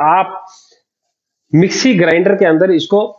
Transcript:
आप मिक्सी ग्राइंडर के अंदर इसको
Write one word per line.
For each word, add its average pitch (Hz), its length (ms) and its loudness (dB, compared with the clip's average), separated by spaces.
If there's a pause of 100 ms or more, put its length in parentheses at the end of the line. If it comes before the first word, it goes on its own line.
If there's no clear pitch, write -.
आप 185 420 -2 (1080)
मिक्सी 196 420 0
ग्राइंडर 175 400 0
के 190 120 0
अंदर 165 260 0
इसको 175 280 0 (180)